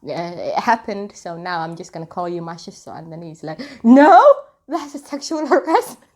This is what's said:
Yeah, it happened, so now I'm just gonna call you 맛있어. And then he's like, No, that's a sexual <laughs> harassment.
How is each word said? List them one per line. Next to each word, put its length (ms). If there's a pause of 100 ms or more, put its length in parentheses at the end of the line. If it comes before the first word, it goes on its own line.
Yeah, 280
it 280
happened, 560
so 220
now 240
I'm 140
just 180
gonna 120
call 240
you 120
맛있어. 560
And 140
then 120
he's 200
like, 160 (240)
No, 380 (460)
that's 280
a 40
sexual 480
<laughs> 60
harassment. 460 (160)